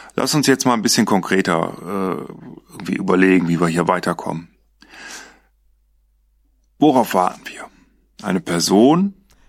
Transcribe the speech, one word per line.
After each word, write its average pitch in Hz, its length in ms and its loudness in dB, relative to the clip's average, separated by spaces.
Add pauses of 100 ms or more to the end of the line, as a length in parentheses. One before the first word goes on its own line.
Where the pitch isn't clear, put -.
(140)
lass 123 200 -2
uns 147 120 2
jetzt 135 200 2
mal 127 80 2
ein 110 80 -2
bisschen 117 240 0
konkreter, 92 720 -2
äh, 92 540 -8 (400)
irgendwie - 240 -8
überlegen, 92 520 4
wie 85 100 0
wir 87 100 2
hier 82 200 0
weiterkommen. 87 680 -4 (2250)
Worauf 131 360 2
warten - 320 0
wir? - 240 -18 (520)
Eine 92 180 -4
Person 117 760 2 (340)